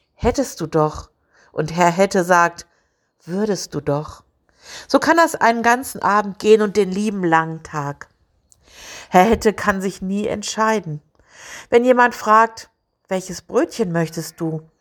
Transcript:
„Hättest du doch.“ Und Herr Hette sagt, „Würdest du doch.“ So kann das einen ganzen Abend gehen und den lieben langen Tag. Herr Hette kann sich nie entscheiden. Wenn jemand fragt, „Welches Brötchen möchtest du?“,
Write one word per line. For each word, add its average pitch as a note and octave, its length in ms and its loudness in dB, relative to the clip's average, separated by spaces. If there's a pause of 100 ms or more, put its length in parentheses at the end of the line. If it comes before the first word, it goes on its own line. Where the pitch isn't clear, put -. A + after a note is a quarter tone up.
(140)
„Hättest A#3+ 480 -4
du D#3 40 -6
doch.“ D3+ 440 -2 (420)
Und D#3+ 240 -6
Herr F3 140 4
Hette F#3+ 340 2
sagt, E3+ 400 2 (640)
„Würdest F#3+ 480 -4
du D3 80 -6
doch.“ D3 420 -6 (640)
So C4 120 4
kann D#4+ 200 0
das D#4+ 160 2
einen A#3 280 0
ganzen B3 380 -2
Abend G3+ 380 -2
gehen G#3+ 240 6
und G#3 160 -2
den F#3+ 120 2
lieben G#3 320 -4
langen D#3+ 420 0
Tag. C#3+ 440 -8 (1000)
Herr F#3 140 8
Hette A3 280 2
kann G3 300 -2
sich F#3+ 180 -6
nie G3 260 -6
entscheiden. G#3 760 -4 (680)
Wenn A#3+ 160 4
jemand B3 300 4
fragt, A3+ 560 2 (380)
„Welches F#3 340 -8
Brötchen G#3 500 -2
möchtest E3 480 -6
du?“, D#3+ 220 -6 (180)